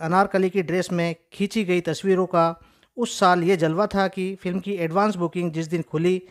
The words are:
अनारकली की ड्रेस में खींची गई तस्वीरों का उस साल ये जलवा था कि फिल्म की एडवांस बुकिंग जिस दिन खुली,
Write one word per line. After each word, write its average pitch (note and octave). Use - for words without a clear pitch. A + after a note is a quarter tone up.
अनारकली F#3+
की F#3+
ड्रेस E3+
में E3+
खींची G3+
गई F3
तस्वीरों F3+
का E3
उस A#3+
साल F3+
ये F#3
जलवा E3
था G3
कि F#3+
फिल्म F#3
की G3+
एडवांस F#3
बुकिंग F3
जिस E3
दिन E3
खुली, F3+